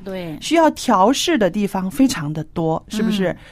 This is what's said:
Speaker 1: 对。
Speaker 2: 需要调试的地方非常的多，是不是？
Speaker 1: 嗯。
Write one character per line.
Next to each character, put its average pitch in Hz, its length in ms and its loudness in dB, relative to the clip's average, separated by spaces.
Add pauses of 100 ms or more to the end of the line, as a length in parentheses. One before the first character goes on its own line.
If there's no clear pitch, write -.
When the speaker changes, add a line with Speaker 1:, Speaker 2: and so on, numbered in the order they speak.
Speaker 1:
对。 180 360 -10
Speaker 2:
需 - 140 -4
要 311 160 6
调 220 420 4
试 320 240 0
的 196 140 2
地 202 160 -2
方 190 240 -4
非 262 180 4
常 156 240 -6
的 156 120 -6
多， 160 440 -4
是 214 140 -6
不 220 80 0
是？ 196 180 0
Speaker 1:
嗯。 - 80 -4 (160)